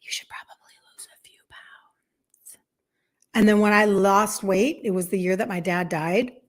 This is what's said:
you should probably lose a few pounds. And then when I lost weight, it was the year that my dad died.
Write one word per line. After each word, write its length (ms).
you 80
should 180
probably 460
lose 140
a 160
few 260
pounds. 1080
And 140
then 120
when 120
I 120
lost 580
weight, 400
it 80
was 180
the 100
year 180
that 120
my 120
dad 280
died. 440